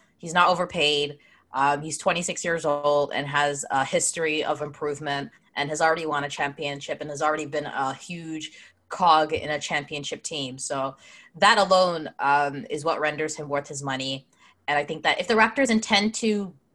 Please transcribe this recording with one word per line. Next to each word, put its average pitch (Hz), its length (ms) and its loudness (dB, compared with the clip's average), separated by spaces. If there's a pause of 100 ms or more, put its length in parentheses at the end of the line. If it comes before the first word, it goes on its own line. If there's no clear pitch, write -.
(160)
He's 165 160 -12
not 175 160 6
overpaid. 147 720 0 (340)
Um, 143 300 2
he's 156 160 -8
twenty-six 175 460 -2
years 165 200 -2
old 147 480 2
and 143 160 -4
has 147 420 0
a 160 140 0
history 160 580 -2
of 147 180 -4
improvement 143 720 -6 (260)
and 147 140 -4
has 156 100 -4
already 165 240 2
won 147 200 -2
a 143 40 -6
championship 143 720 -6
and 147 100 -8
has 143 120 -6
already 156 240 0
been 147 200 -4
a 131 280 -4
huge 160 560 -10 (380)
cog 156 440 4
in 151 180 -4
a 151 100 -2
championship 147 640 -6
team. 135 340 -8
So 135 380 -4 (400)
that 202 220 6
alone, 185 600 4
um, 143 520 0
is 147 140 -6
what 151 140 0
renders 151 380 -2
him 151 120 -10
worth 143 200 -2
his 139 120 -10
money. 135 460 -4 (400)
And 147 100 0
I 147 80 2
think 156 200 -8
that - 160 2
if - 80 -4
the 233 60 2
Raptors 226 360 4
intend 220 440 2
to 208 380 -2 (220)